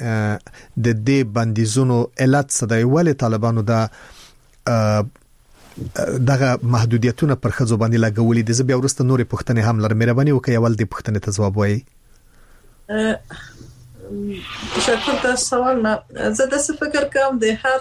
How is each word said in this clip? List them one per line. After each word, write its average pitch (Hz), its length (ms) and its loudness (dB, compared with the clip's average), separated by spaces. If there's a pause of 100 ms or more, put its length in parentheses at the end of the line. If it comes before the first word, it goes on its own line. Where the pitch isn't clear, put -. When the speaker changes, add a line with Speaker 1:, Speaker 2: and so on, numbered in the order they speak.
Speaker 1:
اه، 110 380 -2 (380)
د 113 280 0
دې 139 180 2
بندیزونو 117 840 0 (120)
علت 139 320 2
څه - 140 -2
دی؟ 113 180 2
ولې 151 300 2
طالبانو 113 480 0
دا، 110 280 0 (800)
اه، 107 380 2 (1120)
دغه 127 460 2
محدودیتونه 120 720 2
پر 120 140 -4
ښځو 113 260 0
باندې 113 220 2
لګولي 113 440 2
دي؟ 113 120 0
زه 127 100 0
بیا 127 140 2
وروسته 131 260 0
نورې 127 200 2
پوښتنې 117 360 -2
هم 110 200 2
لرم. 107 180 0
مهرباني 120 340 2
وکړئ، 127 240 0
اول 117 180 2
دې 107 120 0
پوښتنې - 340 -6
ته 104 120 -4
ځواب 98 260 0
ووایئ. 104 220 0 (1120)
Speaker 2:
اه، 214 300 -2 (1600)
تشکر 233 480 0
د 254 120 2
سوال 247 480 0
نه. 214 160 0 (320)
زه 240 140 0
داسې 277 340 -2
فکر 294 240 0
کوم 269 360 0
د 220 40 0
هر 262 380 0